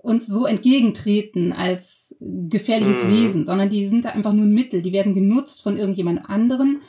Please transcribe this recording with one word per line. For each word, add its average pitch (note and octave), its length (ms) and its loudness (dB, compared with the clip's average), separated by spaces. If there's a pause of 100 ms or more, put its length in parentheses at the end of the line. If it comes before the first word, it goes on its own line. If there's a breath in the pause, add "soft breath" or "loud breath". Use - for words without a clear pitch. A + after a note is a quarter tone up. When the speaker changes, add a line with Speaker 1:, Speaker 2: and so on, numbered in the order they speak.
Speaker 1:
uns A#3 260 0
so G#3+ 180 -2
entgegentreten G#3 1080 2
als - 680 -6
gefährliches G3 840 0
Speaker 2:
Mhm. F#3 60 0
Speaker 1:
Wesen, G3+ 360 2
sondern G3 240 0
die G3+ 160 -2
sind A#3 200 0
da A3+ 40 -6
einfach G#3+ 240 -2
nur G#3+ 120 4
ein G#3 80 6
Mittel. A3 280 0
Die F3+ 120 -4
werden G3 200 0
genutzt G3+ 480 0
von G3+ 160 -4
irgendjemand F#3 520 -4
anderen, B3+ 600 0